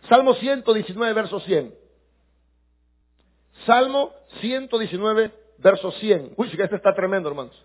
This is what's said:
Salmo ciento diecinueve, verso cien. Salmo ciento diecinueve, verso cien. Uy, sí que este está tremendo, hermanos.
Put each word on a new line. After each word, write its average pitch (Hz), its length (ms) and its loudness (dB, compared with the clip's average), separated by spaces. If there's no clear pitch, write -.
Salmo 254 260 6
ciento 247 380 -2
diecinueve, 214 400 -2
verso 202 280 -4
cien. 147 320 -4
Salmo 262 460 2
ciento 254 360 -4
diecinueve, 214 540 -2
verso 190 340 4
cien. 180 420 -2
Uy, 165 140 -4
sí 165 80 -12
que 196 60 -2
este 190 120 -4
está 190 180 0
tremendo, 190 360 -2
hermanos. 135 360 -12